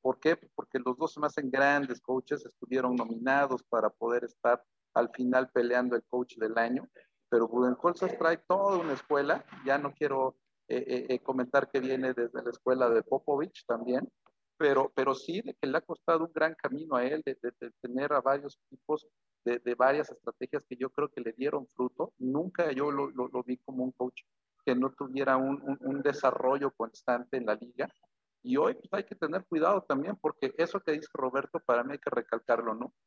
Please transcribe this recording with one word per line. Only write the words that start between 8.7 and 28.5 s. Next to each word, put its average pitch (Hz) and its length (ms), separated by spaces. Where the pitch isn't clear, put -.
una 165 140
escuela, 143 520
ya 135 140
no 143 140
quiero, 135 440
eh, 123 180
eh, 127 220
eh, 127 100
comentar 131 500
que 139 120
viene 131 340
desde 120 260
la 120 100
escuela 127 380
de 113 140
Popovich 143 640
también, 120 420
pero, 139 380
pero 135 200
sí 170 280
de 254 120
que - 120
le 135 100
ha 170 60
costado 165 420
un 165 80
gran 160 220
camino 147 420
a 120 80
él, 151 220
de, 131 160
de, 120 180
de 120 120
tener 131 300
a 143 80
varios 139 460
equipos - 400
de, 120 140
de 123 160
varias 139 360
estrategias - 560
que 127 100
yo 127 120
creo 147 220
que - 100
le 113 120
dieron 135 340
fruto. - 500
Nunca 156 560
yo 143 180
lo, 139 200
lo, 123 180
lo 127 140
vi 123 160
como 131 260
un 127 80
coach - 300
que 131 100
no 131 180
tuviera 135 440
un, 135 260
un, 139 180
un 139 220
desarrollo 139 680
constante 120 680
en 123 100
la 107 100
liga, 123 320
y 123 140